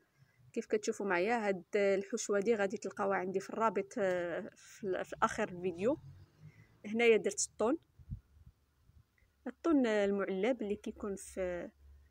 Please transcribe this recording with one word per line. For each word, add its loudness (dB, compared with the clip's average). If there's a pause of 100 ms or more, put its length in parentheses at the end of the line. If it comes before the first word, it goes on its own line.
(520)
كيف -4
كتشوفوا -2
معايا 2
هاد -2 (100)
الحشوه 2
دي 2
غادي 0
تلقاوها -2
عندي -2
في -8
الرابط، 0
آه، -2
في -14
ال-، -2
في -10
اخر 0
الفيديو. -2 (880)
هنايا 4
درت -2
الطون، 0 (1700)
الطون 4
المعلب 2
اللي -2
كيكون -8
في، -6 (400)